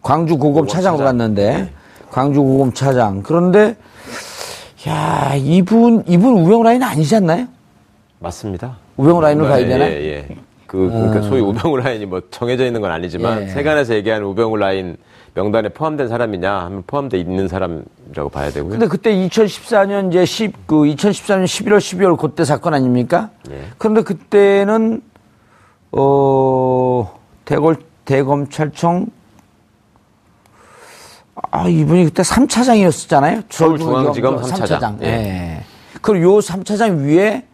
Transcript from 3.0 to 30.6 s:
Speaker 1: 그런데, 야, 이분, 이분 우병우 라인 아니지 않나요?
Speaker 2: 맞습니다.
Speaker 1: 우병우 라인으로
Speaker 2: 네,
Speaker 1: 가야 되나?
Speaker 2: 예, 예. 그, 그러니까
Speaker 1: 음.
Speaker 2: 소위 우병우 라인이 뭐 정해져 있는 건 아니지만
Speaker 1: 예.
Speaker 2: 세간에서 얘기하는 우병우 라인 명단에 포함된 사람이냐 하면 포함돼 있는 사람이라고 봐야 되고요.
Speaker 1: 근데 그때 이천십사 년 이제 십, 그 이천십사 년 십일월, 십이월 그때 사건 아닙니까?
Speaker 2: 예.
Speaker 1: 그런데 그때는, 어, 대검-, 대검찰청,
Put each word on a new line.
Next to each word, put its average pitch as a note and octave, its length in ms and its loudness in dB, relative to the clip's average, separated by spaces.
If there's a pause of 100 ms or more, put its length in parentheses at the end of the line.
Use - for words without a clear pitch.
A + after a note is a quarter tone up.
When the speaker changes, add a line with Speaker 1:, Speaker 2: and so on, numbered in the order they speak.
Speaker 1:
그런데, F#3 500 2 (1120)
야, D#3 500 -2
이분, F#3+ 680 4
이분 F#3+ 320 4
우병우 G3 240 4
라인 A#3+ 220 4
아니지 D#3 320 0
않나요? F#3+ 300 0 (760)
Speaker 2:
맞습니다. G2 560 -10 (200)
Speaker 1:
우병우 E3 240 4
라인으로 D3+ 260 4
Speaker 2:
네, C3 60 2
Speaker 1:
가야 B2 140 2
되나? B2+ 240 2
Speaker 2:
예, D2 140 -6
예. D2 220 -8 (400)
그, F#2 220 0
그러니까 A2 300 0
Speaker 1:
음. - 40 -2
Speaker 2:
소위 A#2+ 180 0
우병우 A2+ 360 0
라인이 A#2+ 300 -4
뭐 F#2 140 -6 (100)
정해져 B2 360 -2
있는 A#2 140 -4
건 G2 100 -2
아니지만 F2 520 -4
Speaker 1:
예. G2 60 -8
Speaker 2:
세간에서 C#3 460 -2
얘기하는 G#2+ 320 -2
우병우 A2 300 -2
라인 F#2+ 400 -2 (380)
명단에 G#2 340 0
포함된 C#3+ 400 -4
사람이냐 G#2+ 420 -2
하면 F#2+ 360 -6
포함돼 C#3 320 -4
있는 F#2 280 -2
사람이라고 E2+ 840 -8
봐야 C#2+ 200 -6
되고요. D2 200 -8
Speaker 1:
근데 G#3 180 0
그때 F#3+ 240 -2
이천십사 G3 720 0
년 G3 240 -4
이제 F3 160 2
십, - 420 -6
그 D3+ 200 2
이천십사 F#3+ 500 0
년 F#3 100 0
십일월, G3+ 340 2
십이월 F#3 360 0
그때 D#3+ 280 -2
사건 D3+ 300 -2
아닙니까? C3 560 0 (200)
Speaker 2:
예. - 100 -14 (160)
Speaker 1:
그런데 A3 260 2
그때는, G3+ 1000 2 (920)
어, C3 1300 0 (260)
대검-, D#3 320 0 (300)
대검찰청, C#3+ 1000 -2 (2500)